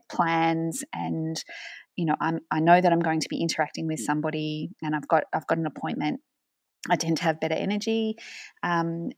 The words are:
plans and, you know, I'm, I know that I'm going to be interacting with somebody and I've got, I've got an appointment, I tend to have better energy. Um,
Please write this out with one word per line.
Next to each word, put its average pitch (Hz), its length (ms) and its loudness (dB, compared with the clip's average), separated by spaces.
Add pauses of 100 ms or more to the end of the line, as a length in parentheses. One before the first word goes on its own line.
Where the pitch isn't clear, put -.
(100)
plans 165 720 2 (100)
and, 160 440 -2 (600)
you 175 100 0
know, 151 140 2
I'm, 160 200 0 (100)
I 160 80 2
know 170 220 6
that 175 120 6
I'm 170 80 6
going 160 200 2
to - 80 -4
be 151 120 -4
interacting 160 460 -2
with 156 140 -4
somebody 156 680 -2 (120)
and 156 140 -2
I've 147 100 -6
got, - 260 4
I've 160 140 -2
got 165 120 2
an 160 80 0
appointment, 156 540 -4 (680)
I 175 60 4
tend 160 220 2
to - 60 -6
have 160 160 2
better 160 140 0
energy. 220 600 0 (460)
Um, 170 560 0